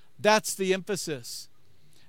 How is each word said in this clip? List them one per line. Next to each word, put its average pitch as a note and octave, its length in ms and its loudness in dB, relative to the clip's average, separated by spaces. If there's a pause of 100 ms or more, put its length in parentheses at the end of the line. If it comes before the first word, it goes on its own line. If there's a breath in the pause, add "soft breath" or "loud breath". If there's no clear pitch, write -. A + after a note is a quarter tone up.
(180)
That's G#3 340 4
the F#3 200 0
emphasis. F3 760 -6 (600 soft breath)